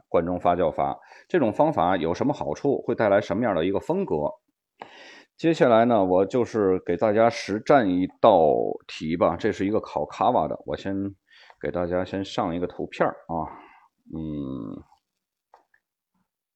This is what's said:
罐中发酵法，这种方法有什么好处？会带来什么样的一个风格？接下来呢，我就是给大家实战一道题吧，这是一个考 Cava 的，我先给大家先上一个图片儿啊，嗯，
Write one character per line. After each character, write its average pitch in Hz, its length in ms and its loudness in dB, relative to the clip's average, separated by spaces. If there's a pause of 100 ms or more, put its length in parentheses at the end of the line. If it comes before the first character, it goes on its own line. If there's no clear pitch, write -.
罐 87 160 0
中 87 160 -4
发 87 160 2
酵 85 160 0
法， 69 280 -4 (280)
这 180 120 0
种 110 120 2
方 156 220 2
法 90 240 2
有 82 160 -2
什 - 120 -2
么 143 60 0
好 76 220 -6
处？ 139 300 -2
会 123 100 -4
带 110 160 0
来 98 100 6
什 92 160 -4
么 117 80 -2
样 104 120 0
的 80 100 0
一 98 60 0
个 98 80 -2
风 185 260 -4
格？ 76 260 -4 (1040)
接 165 180 0
下 151 160 4
来 113 160 6
呢， 110 200 4
我 92 200 4
就 117 200 0
是 95 340 2
给 87 160 -2
大 110 160 0
家 113 180 4
实 104 300 -6
战 123 300 4
一 90 180 0 (140)
道 82 320 8 (340)
题 80 300 -6
吧， 85 180 2
这 101 160 -2
是 95 140 -4
一 101 60 0
个 107 80 0
考 - 260 -6
Cava 95 420 0
的， - 200 -8
我 73 100 -6
先 98 380 -6 (440)
给 73 120 -6
大 87 160 -4
家 90 180 -2
先 98 180 -8
上 92 320 -6
一 87 40 -6
个 87 80 -4
图 - 180 -10
片 156 220 -2
儿 - 80 -4 (120)
啊， 80 220 -6 (640)
嗯， 67 720 -10 (1700)